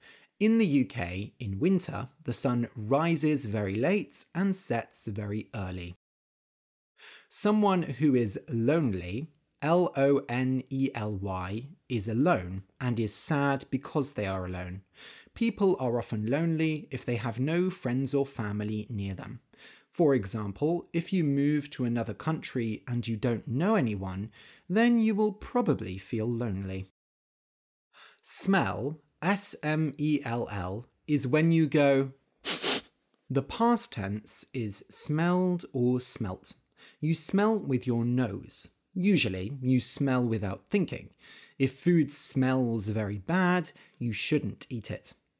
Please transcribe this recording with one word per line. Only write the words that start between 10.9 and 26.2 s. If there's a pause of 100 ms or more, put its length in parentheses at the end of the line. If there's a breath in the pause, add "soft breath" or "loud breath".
L
Y, (200)
is
alone (160)
and
is
sad
because
they
are
alone. (520 loud breath)
People
are
often
lonely
if
they
have
no
friends
or
family
near
them. (500 loud breath)
For
example,
if
you
move
to
another
country
and
you
don't
know
anyone, (380 loud breath)
then
you
will
probably
feel